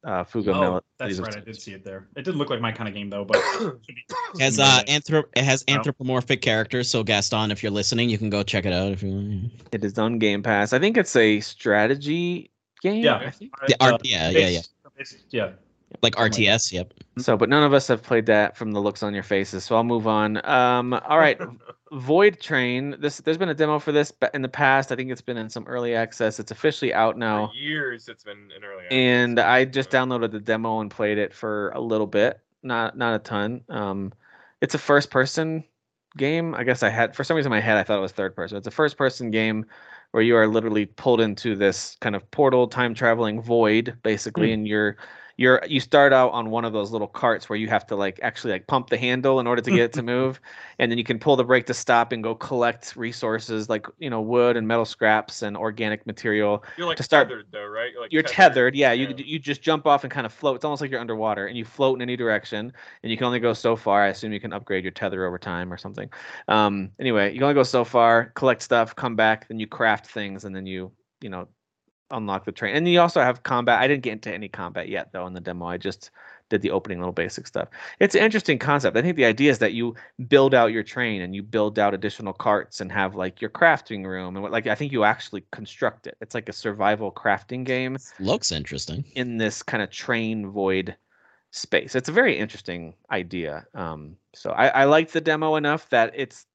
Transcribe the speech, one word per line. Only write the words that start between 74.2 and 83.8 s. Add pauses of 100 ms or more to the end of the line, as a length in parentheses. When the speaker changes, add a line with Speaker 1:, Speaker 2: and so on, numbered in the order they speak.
Speaker 1:
any
combat
yet,
though,
in
the
demo.
I
just (400)
did
the
opening
little
basic
stuff. (320)
It's
an
interesting
concept.
I
think
the
idea
is
that
you (340)
build
out
your
train
and
you
build
out
additional
carts
and
have,
like,
your
crafting